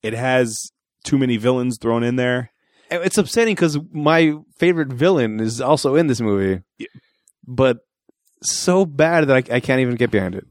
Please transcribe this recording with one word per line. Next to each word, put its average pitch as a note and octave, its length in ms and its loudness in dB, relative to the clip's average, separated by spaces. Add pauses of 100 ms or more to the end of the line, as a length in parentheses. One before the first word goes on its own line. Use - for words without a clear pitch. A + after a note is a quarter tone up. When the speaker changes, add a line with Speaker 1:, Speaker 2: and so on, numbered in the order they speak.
Speaker 1:
It A2 100 -4
has B2 580 -2 (320)
too - 140 0
many B2 200 0
villains B2 440 0
thrown A#2 220 -2
in A#2+ 120 -2
there. B2 360 -2 (420)
Speaker 2:
It's F3 240 -2
upsetting A3 380 0
'cause D#3 240 0 (140)
my D#3 400 2 (240)
favorite E3 320 0
villain B2+ 500 0
is A2+ 220 -4
also C#3 340 2
in E3 120 4
this B2 120 0
movie. G2 420 0 (160)
Speaker 1:
Yeah. A2 100 -14 (600)
Speaker 2:
But B2+ 300 0 (680)
so F#3 420 0
bad D#3 420 2
that C3 220 2
I, A#2 60 -2
I B2+ 60 2
can't C3 180 0
even B2 160 0
get A#2+ 160 0
behind F#2 240 -2
it. F#2+ 160 -12